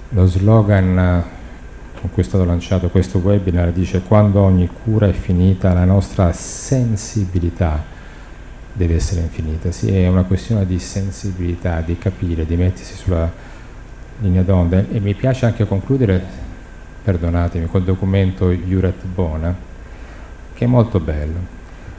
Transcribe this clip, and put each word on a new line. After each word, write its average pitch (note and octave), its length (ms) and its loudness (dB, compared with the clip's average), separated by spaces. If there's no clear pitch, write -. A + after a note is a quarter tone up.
Lo F#2 160 4
slogan F#2 1000 4
con F#2 80 -6
cui F#2+ 80 2
è F#2 40 2
stato F#2 200 2
lanciato F2 440 0
questo F#2 280 2
webinar, F2+ 540 2
dice: F2+ 300 0
"Quando G#2 400 4
ogni F#2 280 4
cura G#2+ 240 4
è F#2 40 4
finita, F#2 640 2
la F2+ 120 4
nostra F#2+ 480 2
sensibilità F#2 1500 -2
deve F2 220 0
essere E2+ 280 0
infinita". E2 500 -4
Sì, A2 180 -2
è F#2 180 4
una F#2 140 4
questione F#2+ 460 0
di F2+ 100 -2
sensibilità, F2+ 1040 -4
di E2 160 -4
capire, E2+ 480 -2
di E2 100 -2
mettersi F2+ 380 0
sulla E2 380 0
linea F#2 240 2
d'onda. F2+ 480 4
E A#2 80 0
mi G2+ 160 0
piace B2+ 320 0
anche A2 180 0
concludere, G2 580 2
perdonatemi, E2+ 600 0
col F#2 180 0
documento F#2 680 2
Juret F2+ 520 0
Bona, F2 520 -2
che - 100 -6
è A#2+ 40 2
molto A#2+ 320 4
bello. D#2 540 -4